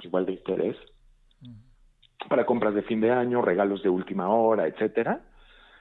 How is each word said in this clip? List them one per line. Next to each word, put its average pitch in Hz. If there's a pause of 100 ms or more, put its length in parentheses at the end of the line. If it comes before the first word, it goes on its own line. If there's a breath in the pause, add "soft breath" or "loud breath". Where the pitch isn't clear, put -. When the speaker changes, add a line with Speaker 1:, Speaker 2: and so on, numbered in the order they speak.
Speaker 1:
igual 92
de 92
interés. 92 (680)
Speaker 2:
Ujú. -
Speaker 1:
Para 123
compras 107
de 101
fin 110
de 113
año, 123
regalos 101
de 101
última 92
hora, 110
etcétera. 117 (580 soft breath)